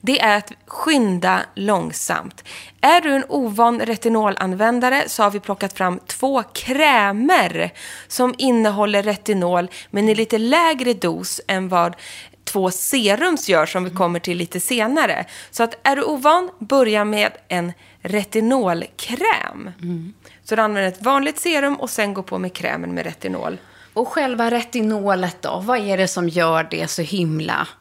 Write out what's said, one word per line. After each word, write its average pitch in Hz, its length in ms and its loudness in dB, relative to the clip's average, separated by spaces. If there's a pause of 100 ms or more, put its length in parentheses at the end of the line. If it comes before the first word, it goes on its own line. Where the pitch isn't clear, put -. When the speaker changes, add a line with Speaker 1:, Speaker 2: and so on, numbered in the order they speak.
Speaker 1:
Det 269 200 0
är 208 160 4
att 208 140 -6 (160)
skynda 185 720 2 (140)
långsamt. 185 880 -4 (380)
Är 330 200 6
du 294 140 2
en 269 140 0
ovan 233 500 2
retinolanvändare 220 1300 0
så - 160 0
har 202 80 4
vi 202 80 -4
plockat 196 340 -6
fram 180 340 -2
två 262 360 -2 (100)
krämer 220 1200 2 (340)
som 247 300 0
innehåller 214 680 2
retinol, 185 680 0 (200)
men 208 200 2
i 214 60 6
lite 220 220 0
lägre 262 560 2
dos 180 540 -4
än 190 220 -2
vad 175 260 2 (480)
två 185 280 0
serums 254 760 0
gör, 160 160 6
som 180 180 -4
vi 180 60 -6
kommer 175 300 0
till 175 180 -6
lite 180 220 -6
senare. 240 640 0 (260)
Så - 120 0
att 233 200 -4
är 277 120 4
du 277 80 -2
ovan, 311 460 2 (100)
börja 214 460 2
med 208 260 0 (160)
en 175 240 -4 (300)
retinolkräm. 214 1700 -2 (100)
Speaker 2:
Mm. 175 320 -8 (300)
Speaker 1:
Så - 120 -2
du 220 60 2
använder 208 280 2
ett 185 120 -12
vanligt 277 380 0
serum 285 360 0
och 247 140 -6
sen 202 240 -2
går 190 100 -8
på 185 160 -8
med 185 140 -6
krämen 175 400 -6
med 170 120 -4
retinol. 175 520 -8 (360)
Speaker 2:
Och 240 140 -2
själva 247 440 -2
retinolet 214 880 -2
då, - 240 -4
vad 214 140 0
är 196 180 -2
det 185 100 2
som 175 220 -2
gör 160 420 2
det 165 160 -4
så - 140 -6
himla 160 680 -2 (140)